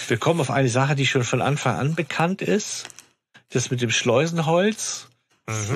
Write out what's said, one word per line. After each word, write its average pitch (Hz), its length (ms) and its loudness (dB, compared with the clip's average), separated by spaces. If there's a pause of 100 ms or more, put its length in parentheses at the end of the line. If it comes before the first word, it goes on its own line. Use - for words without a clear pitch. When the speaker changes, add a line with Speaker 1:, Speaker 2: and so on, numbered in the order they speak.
Speaker 1:
wir 117 100 0
kommen 165 240 0
auf 131 100 -2
eine 135 180 2
Sache, 135 260 2
die 139 100 0
schon 127 180 2
von 120 180 -2
Anfang 127 360 0
an 143 180 0
bekannt 170 460 -2
ist, - 440 -2 (680)
das - 200 -2
mit 123 100 -2
dem 117 100 0
Schleusenholz. 165 1160 2 (400)
Speaker 2:
Mhm. 110 60 -6 (220)